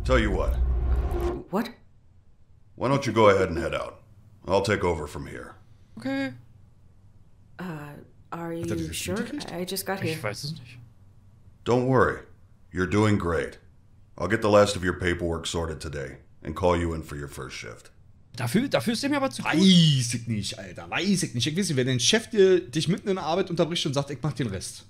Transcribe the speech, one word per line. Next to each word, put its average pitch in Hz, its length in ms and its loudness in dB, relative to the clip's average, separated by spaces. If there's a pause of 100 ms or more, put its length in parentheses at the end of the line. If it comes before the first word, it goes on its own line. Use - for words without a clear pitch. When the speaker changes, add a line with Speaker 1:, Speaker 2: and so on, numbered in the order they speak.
Speaker 1:
Tell 131 140 4
you 107 120 2
what. 82 240 0 (960)
Speaker 2:
What? 214 200 -4 (1040)
Speaker 1:
Why 113 120 -2
don't 135 180 2
you 110 60 0
go 107 180 8
ahead 95 180 4
and 82 100 -4
head 80 160 -2
out? 62 280 -8 (440)
I'll 98 160 2
take 98 220 0
over 80 220 -2
from 71 200 -12
here. 67 300 -16 (420)
Speaker 3:
Okay. 269 340 -4 (1300)
Speaker 2:
Uh, 151 360 -12 (360)
are 170 220 -8
Speaker 4:
Hat 170 180 -6
er 170 60 -4
das 165 40 -6
Speaker 2:
you 160 60 -6
Speaker 4:
jetzt 156 100 -10
Speaker 2:
sure? 180 220 -6
Speaker 4:
mitgekriegt? 240 320 -8
Speaker 2:
I 175 180 -8
just 185 180 -8
got 190 160 -4
Speaker 3:
Ich 165 80 -2
Speaker 2:
here. 160 120 -6
Speaker 3:
weiß 104 220 -8
es 143 80 -8
nicht. - 260 -16 (880)
Speaker 1:
Don't 123 240 2
worry. 104 320 4 (520)
You're 90 160 0
doing 104 300 4
great. 82 400 -4 (600)
I'll - 100 -4
get 107 140 0
the 107 80 2
last 104 260 6
of 90 80 -6
your 90 80 2
paperwork 85 540 -2
sorted 80 340 -4
today 69 380 -10 (260)
and 80 100 -8
call 87 220 2
you 85 180 -2
in 78 80 -6
for 73 140 -12
your 69 120 -10
first 67 280 -12
shift. - 340 -16 (460)
Speaker 3:
Dafür, 180 320 0
dafür 180 240 0
ist 220 100 -4
er 277 80 -2
mir 294 60 0
aber 269 140 0
zu - 120 -10
cool. - 160 -2
Speaker 4:
Weiß 156 560 6
ich 120 140 -6
nicht, 107 300 -4
Alter. 87 320 -14
Weiß 170 320 0
ich 147 120 -6
nicht. 120 120 -2
Ich 156 100 -4
weiß 190 120 -2
nicht, 156 80 0
wer 127 80 2
den 127 140 0
Chef 214 300 2
dir, 190 320 6
dich - 260 -4
mitten 175 220 0
in 190 80 2
der 185 80 -6
Arbeit 180 260 0
unterbricht 170 360 0
und 143 80 -2
sagt, 139 160 -2
„Ich 143 120 -8
mach 147 120 -2
den 127 140 -2
Rest.“ - 420 -10